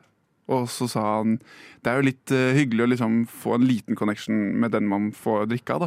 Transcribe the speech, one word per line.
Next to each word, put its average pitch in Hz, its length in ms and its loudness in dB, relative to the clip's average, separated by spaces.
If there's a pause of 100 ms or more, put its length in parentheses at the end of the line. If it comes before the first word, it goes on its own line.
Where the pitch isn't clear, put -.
(500)
og 127 180 0
så 123 220 -4
sa 117 140 -2 (160)
han, 110 180 0 (460)
«Det 117 80 0
er 127 80 0
jo 135 80 4
litt, - 240 -4
eh, 127 240 2
hyggelig 120 300 2
å 123 80 4
liksom 117 340 0
få - 280 -4
en 123 120 4
liten 117 280 0
connection 107 640 -2
med 117 120 0
den 104 160 0
man 104 240 -2
får 107 400 -2
drikke 120 240 -4
av, 151 120 -2